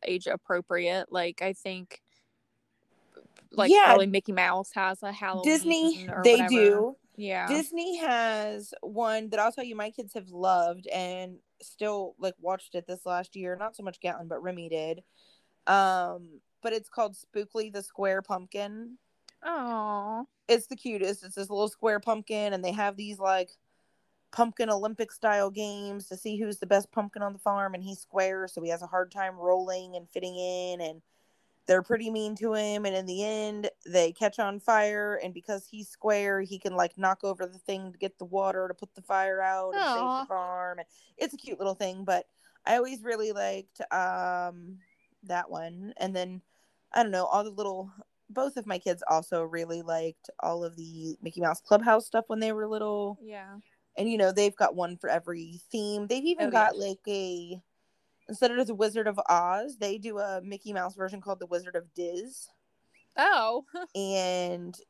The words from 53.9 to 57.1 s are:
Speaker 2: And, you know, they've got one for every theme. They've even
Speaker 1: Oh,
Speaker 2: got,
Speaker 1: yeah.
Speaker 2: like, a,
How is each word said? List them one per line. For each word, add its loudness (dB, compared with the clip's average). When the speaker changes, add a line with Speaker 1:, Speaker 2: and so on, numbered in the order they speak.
Speaker 2:
And, 0
you 0
know, 6
they've 4
got 4
one -4
for -8
every -4
theme. -4
They've -2
even 2
Speaker 1:
Oh, -2
Speaker 2:
got, 6
Speaker 1:
yeah. -4
Speaker 2:
like, -8
a, -6